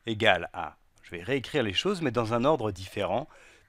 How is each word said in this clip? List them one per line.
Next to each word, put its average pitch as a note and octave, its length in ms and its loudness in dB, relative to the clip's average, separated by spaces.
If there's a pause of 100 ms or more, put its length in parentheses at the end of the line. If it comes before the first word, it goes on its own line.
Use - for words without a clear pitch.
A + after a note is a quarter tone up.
égal G#2 480 4
à, D#2+ 240 -8 (260)
je - 80 -20
vais E2+ 120 -10
réécrire C3 400 -2
les G#2 100 0
choses, F3+ 300 -2
mais C#3 80 0
dans A2+ 240 0
un A#2+ 100 2
ordre C3 260 2
différent. G2 600 -4 (380)